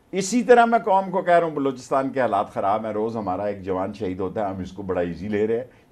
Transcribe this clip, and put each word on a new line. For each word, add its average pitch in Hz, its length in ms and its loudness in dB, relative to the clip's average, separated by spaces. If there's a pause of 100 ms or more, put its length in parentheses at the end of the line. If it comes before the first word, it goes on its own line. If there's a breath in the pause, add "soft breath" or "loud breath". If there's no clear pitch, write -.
(140)
इसी 196 300 0
तरह 233 220 8
मैं 226 180 2
कौम 190 260 2
को 180 120 -2
कह 175 160 4
रहा 170 100 4
हूँ, 156 80 -6
बलूचिस्तान 135 560 -2
के 131 80 -2
हालात 104 300 0
ख़राब 107 360 0
हैं, 107 80 -4
रोज़ 110 240 -2
हमारा 98 300 -2
एक 101 140 -4
जवान 95 320 -4
शहीद 92 260 -6
होता 98 280 -2
है, 95 80 -6
हम 95 60 -6
इसको 95 220 -10
बड़ा 90 180 0
ईजी 87 260 -4
ले 104 180 2
रहे 113 120 0
हैं। 127 120 -8 (220 soft breath)